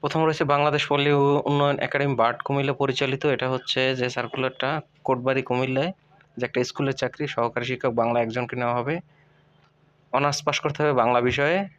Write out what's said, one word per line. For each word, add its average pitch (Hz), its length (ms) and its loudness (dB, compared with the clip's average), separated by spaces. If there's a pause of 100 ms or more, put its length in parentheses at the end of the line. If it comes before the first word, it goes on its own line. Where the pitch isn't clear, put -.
প্রথম 151 200 -2
রয়েছে 160 200 2
বাংলাদেশ 147 440 2
পল্লী 143 240 4
উ-, 143 340 4
উন্নয়ন 143 340 2
একাডেমি 139 360 0
বার্ড 117 280 2
কুমিল্লা 139 300 0
পরিচালিত। 135 520 -2
এটা 127 240 0
হচ্ছে 131 320 -2 (140)
যে 127 140 -2
সার্কুলারটা 127 600 -4 (340)
কোটবাড়ি 131 400 0
কুমিল্লায় 131 480 -2 (440)
যে 120 100 -4
একটা 123 180 -2
স্কুলের 135 360 -2
চাকরি, 127 280 -4
সহকারী 120 380 -2
শিক্ষক 127 280 -2
বাংলা 117 260 2
একজনকে 120 360 -2
নেওয়া 120 220 -2
হবে। 135 180 -2 (1160)
অনার্স 143 300 0
পাস 143 160 0
করতে 147 200 -4
হবে 147 140 2
বাংলা 123 280 4
বিষয়ে 143 360 2 (220)